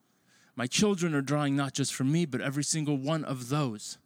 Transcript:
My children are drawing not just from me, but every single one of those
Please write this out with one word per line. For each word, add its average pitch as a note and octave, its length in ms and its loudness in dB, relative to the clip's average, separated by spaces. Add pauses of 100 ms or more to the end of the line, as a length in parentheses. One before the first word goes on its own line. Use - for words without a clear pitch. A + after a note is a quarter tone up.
(580)
My A#2+ 100 -2
children F3+ 480 2
are C#3+ 60 2
drawing C#3+ 340 2
not C#3 180 0
just C3+ 200 -2
from C3+ 180 2
me, E3+ 140 4
but B2 160 -2
every C#3 240 -2
single D3 320 0
one C#3+ 260 -2
of B2+ 240 -6
those B2+ 580 -2